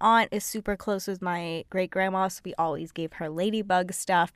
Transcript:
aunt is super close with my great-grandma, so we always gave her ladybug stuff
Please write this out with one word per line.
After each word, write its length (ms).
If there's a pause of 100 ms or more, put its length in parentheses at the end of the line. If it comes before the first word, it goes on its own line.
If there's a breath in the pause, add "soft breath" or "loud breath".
aunt 320
is 100
super 320
close 320
with 140
my 480
great-grandma, 600
so 180
we 80
always 380
gave 220
her 140
ladybug 640
stuff 440